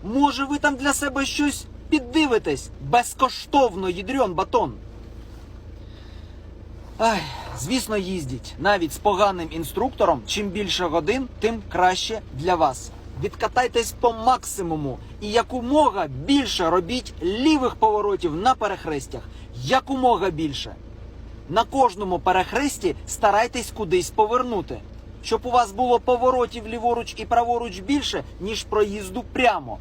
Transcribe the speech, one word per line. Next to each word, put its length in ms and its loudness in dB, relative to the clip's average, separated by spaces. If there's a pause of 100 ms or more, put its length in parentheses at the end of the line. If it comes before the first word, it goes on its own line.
Може, 420 2
ви 120 -2
там 180 2
для 180 0
себе 320 -2
щось 400 -2 (240)
піддивитесь. 800 2 (200)
Безкоштовно, 1000 2
ядрен 440 0
батон. 400 0 (2250)
Ай, 220 4 (400)
звісно, 380 -2
їздіть. 640 -4
Навіть 340 2
з 40 -10
поганим 540 2
інструктором, 760 0
чим 220 -2
більше 360 -2
годин, 420 0 (120)
тим 300 0
краще 520 2 (120)
для 220 2
вас. 360 0 (320)
Відкатайтесь 760 0
по 140 4
максимуму 840 0 (240)
і 100 -6
якомога 760 2
більше 640 2
робіть 440 0 (100)
лівих 520 2
поворотів 600 2
на 200 4
перехрестях. 680 -4 (420)
Якомога 680 4
більше. 460 -4 (760)
На 140 2
кожному 560 2
перехресті 760 0 (120)
старайтесь 640 2
кудись 380 0
повернути. 720 0 (440)
Щоб 200 0
у 60 -4
вас 220 4
було 280 4
поворотів 680 2
ліворуч 500 -2
і 80 -8
праворуч 540 2
більше, 440 0 (160)
ніж 240 -6
проїзду 600 0 (100)
прямо. 480 0